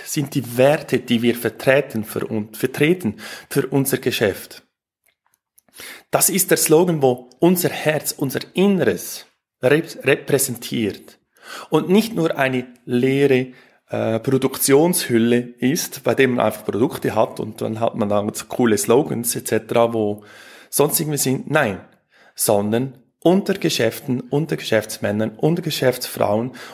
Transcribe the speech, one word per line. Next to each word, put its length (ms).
sind 300
die 220
Werte, 440
die 220
wir 120
vertreten 680
für 260
un-, 240
vertreten 600
für 160
unser 320
Geschäft.“ 640
Das 180
ist 220
der 80
Slogan, 440
wo 280
unser 300
Herz, 420
unser 280
Inneres 720
rep-, 420
repräsentiert 1120
und 180
nicht 260
nur 240
eine 280
leere, 640
äh, 320
Produktionshülle 1160
ist, 640
bei 120
dem 220
man 100
einfach 180
Produkte 500
hat 260
und 200
dann 200
hat 140
man 140
dann 240
so 140
coole 320
Slogans 580
et 120
cetera, 440
wo 320
sonst 300
irgendwie 180
sind. 320
Nein, 300
sondern 680
unter 340
Geschäften, 680
unter 360
Geschäftsmännern, 800
unter 260
Geschäftsfrauen, 880